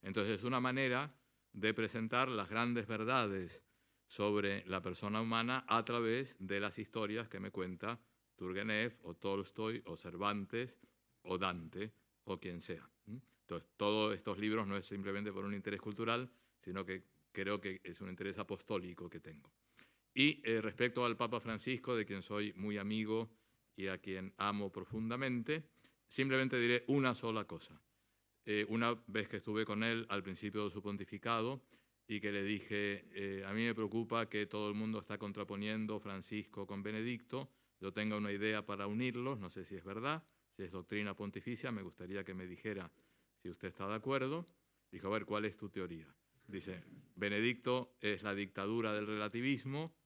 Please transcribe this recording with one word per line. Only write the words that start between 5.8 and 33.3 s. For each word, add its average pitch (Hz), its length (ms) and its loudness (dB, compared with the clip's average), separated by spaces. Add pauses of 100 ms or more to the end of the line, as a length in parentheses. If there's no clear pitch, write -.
través 120 540 2
de 98 200 0
las 101 200 0
historias 107 500 -2
que 95 100 -8
me 98 120 -4
cuenta 95 500 -4 (340)
Turgenev, 107 680 0
o 85 120 -8
Tolstoy, 101 720 -2
o 85 100 -8
Cervantes, 101 840 -2 (440)
o - 140 0
Dante, 92 560 -2 (320)
o 92 160 -4
quien 87 220 -6
sea. 76 260 -8 (180)
¿Mm? 107 100 -10 (260)
Entonces, - 340 -8
todos 107 380 4
estos 95 240 -4
libros 107 280 2
no 98 100 0
es 95 100 -4
simplemente 101 460 -2
por 98 120 -4
un 101 100 -2
interés 101 260 -2
cultural, 113 500 0 (300)
sino 92 240 -4
que 92 200 -6 (260)
creo 98 300 0
que 95 240 -6
es 87 160 -10
un 95 80 -6
interés 92 300 -4
apostólico 90 680 -4
que 82 120 -12
tengo. 78 320 -16 (640)
Y, 139 300 6
eh, 113 160 6
respecto 120 440 2
al 117 120 4
Papa 120 240 2
Francisco, 120 540 -2
de 110 100 2
quien 98 180 -4
soy 104 320 -2
muy 104 240 -2
amigo 110 520 0 (460)
y 95 100 -2
a 92 120 -2
quien 92 400 -6
amo 101 340 2
profundamente, 120 920 -2 (420)
simplemente 131 520 4
diré 120 300 6
una 135 260 6
sola 110 320 -2
cosa. - 340 -12 (640)
Eh, 104 240 4
una 117 260 4 (120)
vez 101 220 0
que 107 100 -4
estuve 107 260 0
con 104 180 0
él 113 280 2
al 98 120 0
principio 101 420 -2
de 101 60 0
su 98 120 -8
pontificado 110 800 -2 (460)
y 104 120 -2
que 101 120 0
le 101 100 2
dije, 101 680 0
eh, 98 340 -4